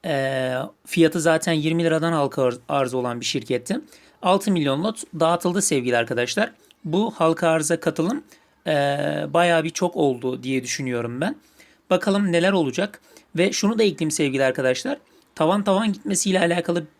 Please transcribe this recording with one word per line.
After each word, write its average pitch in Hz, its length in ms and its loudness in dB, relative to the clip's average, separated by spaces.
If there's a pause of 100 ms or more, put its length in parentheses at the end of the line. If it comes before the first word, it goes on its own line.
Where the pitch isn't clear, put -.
E, 135 480 -2 (340)
fiyatı 165 340 2
zaten 160 320 2
yirmi 160 320 0
liradan 160 280 0
halka 143 300 0
arz, 123 160 0 (100)
arz 135 260 -2
olan 123 260 -4
bir 120 60 -8
şirketti. 131 540 -4 (420)
Altı 196 280 0
milyon 151 340 0
lot 214 180 -6 (180)
dağıtıldı 170 420 2
sevgili 123 340 0
arkadaşlar. 120 560 -2 (320)
Bu 190 320 0
halka 165 320 2
arza 160 320 0
katılım, 170 440 -2 (420)
e, 160 60 -2 (560)
bayağı 165 360 2
bir 165 60 -4
çok 175 260 -4
oldu 127 460 0
diye 131 200 -2
düşünüyorum 123 580 -4
ben. 233 160 -2 (540)
Bakalım 190 420 2
neler 170 200 4
olacak. 175 480 -2 (360)
Ve 185 160 2
şunu 214 260 0
da 226 40 4
ekleyeyim 165 280 0
sevgili 135 340 0
arkadaşlar. 131 540 0 (360)
Tavan 190 300 2
tavan 208 280 2
gitmesiyle 185 480 0
alakalı 175 440 0 (160)